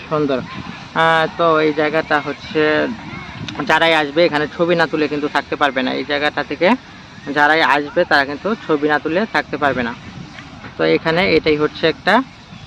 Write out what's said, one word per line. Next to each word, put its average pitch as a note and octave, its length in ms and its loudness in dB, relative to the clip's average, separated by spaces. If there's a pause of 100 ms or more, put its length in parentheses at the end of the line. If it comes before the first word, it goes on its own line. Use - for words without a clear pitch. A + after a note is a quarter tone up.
সুন্দর। D3 300 0 (560)
আহ, D#3+ 300 4 (140)
তো D#3+ 220 4
এই D#3 120 2
জায়গাটা D3+ 480 0
হচ্ছে C#3+ 420 -4 (1040)
যারাই D#3+ 280 4
আসবে D#3 300 2
এখানে D3 220 2 (100)
ছবি F3 180 2
না E3 120 2
তুলে D3+ 220 0
কিন্তু D3 200 -2
থাকতে D3 280 -2
পারবে C3+ 260 0
না। B2+ 100 -2
এই C3+ 160 -4
জায়গাটা D3 340 -2
থেকে D3 260 0 (640)
যারাই D3+ 280 4
আসবে D3 420 2
তারা C#3+ 200 4
কিন্তু D3 300 -4 (120)
ছবি D3 220 2
না D3+ 100 2
তুলে D#3+ 220 -2 (120)
থাকতে D3+ 240 -2
পারবে C3+ 260 0
না। A#2 100 -4 (840)
তো E3 60 0
এখানে D#3+ 380 2 (140)
এটাই D3+ 200 2
হচ্ছে D3+ 320 0
একটা, E3+ 260 0 (520)